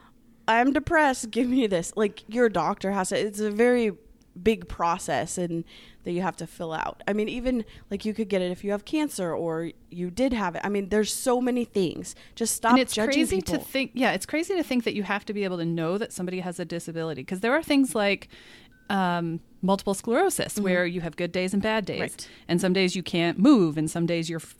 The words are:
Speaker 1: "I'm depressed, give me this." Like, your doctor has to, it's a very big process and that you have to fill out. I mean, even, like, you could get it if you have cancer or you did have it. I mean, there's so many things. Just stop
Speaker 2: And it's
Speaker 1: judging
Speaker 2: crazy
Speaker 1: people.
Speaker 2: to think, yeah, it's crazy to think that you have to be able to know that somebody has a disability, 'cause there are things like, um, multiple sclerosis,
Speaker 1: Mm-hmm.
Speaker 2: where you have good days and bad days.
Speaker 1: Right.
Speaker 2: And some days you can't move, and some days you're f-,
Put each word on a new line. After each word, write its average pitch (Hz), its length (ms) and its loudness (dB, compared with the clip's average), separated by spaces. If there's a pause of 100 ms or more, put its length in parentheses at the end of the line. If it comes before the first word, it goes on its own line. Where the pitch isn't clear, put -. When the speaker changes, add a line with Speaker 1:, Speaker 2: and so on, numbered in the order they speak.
(480)
Speaker 1:
"I'm 240 240 4
depressed, 277 600 2
give 240 180 0
me 254 180 4
this." 175 300 0
Like, 208 300 0
your 233 200 4
doctor 190 440 0
has 190 180 0
to, 175 100 0
it's 202 220 -4
a 214 100 0
very 233 400 4 (500)
big 185 280 2
process 170 680 -2
and 170 260 -2 (420)
that 180 60 -6
you 175 100 -2
have 175 160 -2
to 165 100 -10
fill 165 260 -10
out. - 340 -6
I 202 60 0
mean, 214 160 0
even, 247 340 -2 (280)
like, 196 120 -6
you 214 100 -2
could 214 160 -4
get 190 120 0
it 180 100 -2
if 180 120 -8
you 202 80 -2
have 208 120 -4
cancer 277 500 -2
or 165 380 -4 (180)
you 175 220 -6
did 254 220 0
have 185 220 -2
it. - 80 -6
I 196 60 -4
mean, 202 200 -2
there's 208 240 0
so 247 260 0
many 247 260 0
things. - 500 -4 (200)
Just 226 200 -2
stop 226 180 2
Speaker 2:
And 262 80 8
it's - 120 -2
Speaker 1:
judging 220 200 0
Speaker 2:
crazy 277 240 2
Speaker 1:
people. 349 200 -2
Speaker 2:
to - 60 0
think, - 300 -4
yeah, 240 180 2
it's 190 140 -2
crazy 339 300 -2
to 320 80 0
think 247 220 0
that 220 100 -2
you 202 80 -4
have 202 220 -2
to 214 80 -6
be 202 120 -2
able 180 140 -2
to 165 60 -2
know 170 320 0
that 220 140 -4
somebody 185 300 -6
has 175 180 -8
a 175 60 -4
disability, 165 580 -6
'cause 190 180 -8
there 233 120 2
are 320 100 0
things 277 320 2
like, 202 320 2 (640)
um, 175 500 0 (220)
multiple 196 320 0
sclerosis, 285 640 0
Speaker 1:
Mm-hmm. 208 80 -2
Speaker 2:
where 180 220 2
you 175 160 -2
have 165 140 -6
good 175 160 -4
days 185 220 0
and 202 100 2
bad 220 220 0
days. 143 160 -6
Speaker 1:
Right. - 260 -8 (220)
Speaker 2:
And 175 100 2
some 185 140 2
days 185 240 2
you 175 60 -4
can't 170 360 0
move, 185 380 8
and 156 120 0
some 170 160 0
days 165 240 0
you're 165 120 -6
f-, - 180 -20